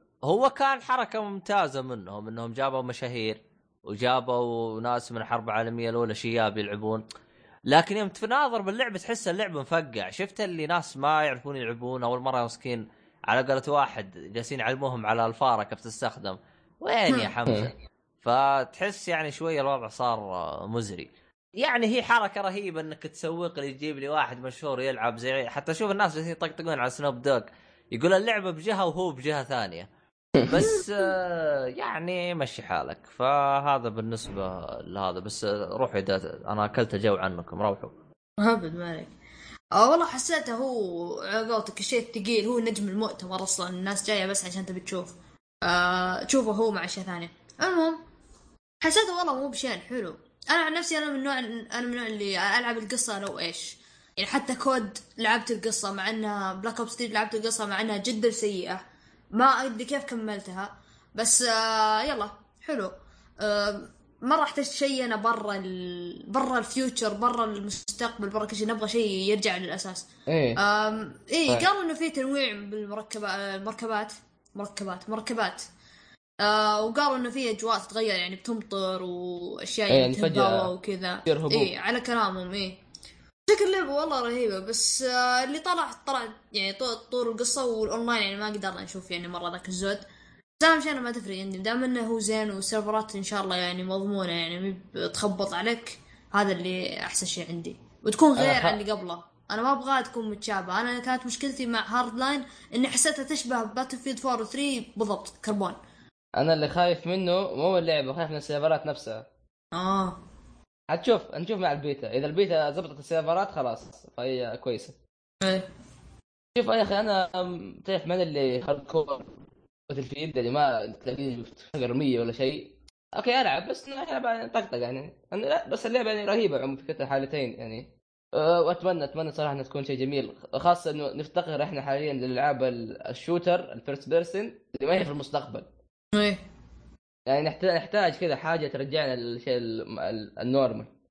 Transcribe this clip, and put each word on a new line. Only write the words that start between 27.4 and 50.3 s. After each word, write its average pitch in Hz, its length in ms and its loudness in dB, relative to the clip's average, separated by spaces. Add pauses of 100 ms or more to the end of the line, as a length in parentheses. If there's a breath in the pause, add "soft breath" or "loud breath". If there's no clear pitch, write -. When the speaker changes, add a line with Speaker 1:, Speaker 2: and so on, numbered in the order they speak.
Speaker 1:
يقول 143 200 4
اللعبة 202 380 4
بجهة 190 360 0
وهو 170 260 0
بجهة 139 320 -2
ثانية. 98 540 -4 (360 soft breath)
بس، 370 580 4
آه، 165 720 2
يعني 170 680 -2
مشي 143 280 -4
حالك. 76 440 -4
فهذا 139 840 2
بالنسبة 98 720 -4 (200)
لهذا. 92 380 -2
بس، 104 260 -6
آه، 104 320 0
روحوا 120 240 2
إذا 95 460 0
أنا 104 180 0
أكلت 110 300 0
جو 101 220 4
عنكم، 90 460 -4
روحوا. 101 280 0 (500)
Speaker 2:
أبد 202 340 4
ما 175 160 -8
عليك. 160 180 -10 (640 loud breath)
آه، 226 180 8
والله 330 160 6
حسيته 262 480 -2
هو 202 680 -2
على 220 320 -2
قولتك 214 280 -2
الشيء 233 280 0
الثقيل، 214 380 0
هو 240 120 2
نجم 214 300 0
المؤتمر 190 540 -2
أصلًا، 185 260 -2
الناس 190 380 -4
جاية 202 200 2
بس 196 200 0
عشان 180 200 -6
تبي 185 140 -8
تشوف. - 340 -8 (480 loud breath)
آه، 180 600 2
تشوفه 233 280 2
هو 220 180 2
مع 180 140 -2
أشياء 185 220 -8
ثانية. 170 240 -8 (320)
المهم، 330 360 2 (840)
حسيته 359 340 4
والله 330 160 0
مو 269 140 -2
بشين 240 300 -4
حلو. 214 360 -8 (360)